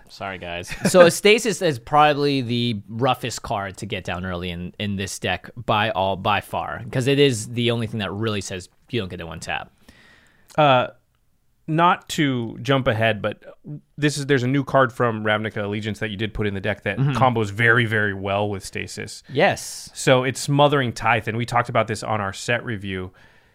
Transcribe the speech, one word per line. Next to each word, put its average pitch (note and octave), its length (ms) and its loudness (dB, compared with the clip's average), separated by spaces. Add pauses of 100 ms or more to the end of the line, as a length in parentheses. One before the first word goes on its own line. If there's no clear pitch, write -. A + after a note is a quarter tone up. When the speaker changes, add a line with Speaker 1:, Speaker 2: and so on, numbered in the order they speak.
Speaker 1:
Sorry, F#2+ 280 -8
guys. F2 320 -8 (100)
<laughs> G#3+ 100 0
So F3+ 200 10
Stasis G#3+ 520 2
is D3 180 0
probably C#3+ 600 4
the A#2+ 480 0
roughest B2 540 -2
card G2 340 -6
to - 80 -10
get F#2+ 180 -6
down F2+ 220 -6
early F2+ 260 -4
in, F2 280 -8
in G2+ 180 -4
this G2 220 -6
deck F#2 360 -4
by A2 360 0
all, F#2+ 260 0
by G2+ 240 0
far, F2 500 -8
'cause B2+ 160 -2
it C#3 100 2
is B2+ 320 2
the A#2 220 0
only A#2 160 -2
thing A#2 120 -6
that F#2+ 120 -4
really G#2 300 -4
says F#2 260 -10 (220)
you A#2+ 100 -4
don't F#2 100 -6
get F2 80 -12
to E2+ 80 -10
untap. E2 440 -8 (880)
Speaker 2:
Uh, C3 300 6 (800)
not E3+ 440 2
to B2 520 -2
jump C3 260 2
ahead, A2 340 2
but G#2 200 -4 (560)
this C#3+ 200 0
is, C#3+ 80 -4
there's C3+ 180 2
a B2 40 2
new C#3 180 2
card C3 260 4
from A2 320 -2
Ravnica G#2+ 400 0
Allegiance G#2 360 -4
that A2 100 -4
you G2 80 -10
did G#2+ 160 -4
put G#2+ 120 -2
in G2+ 80 -2
the G2 60 -6
deck G2+ 240 -4
that G2 140 -2
Speaker 1:
Mm-hmm. C#3 160 2
Speaker 2:
combos A#2 380 2
very, A#2 340 4
very G#2+ 280 0
well G2 360 -2
with G2+ 160 -8
Stasis. G2+ 640 -10
Speaker 1:
Yes. D3 640 -2
Speaker 2:
So B2+ 320 4
it's C3 160 -4
Smothering C#3+ 500 4
Tithe, A2+ 380 0
and G#2+ 80 -2
we A#2+ 80 -2
talked A#2+ 240 0
about A#2 180 2
this A2 160 -6
on A2 160 -2
our G2 140 -4
set - 320 -2
review. F#2+ 480 -6 (420)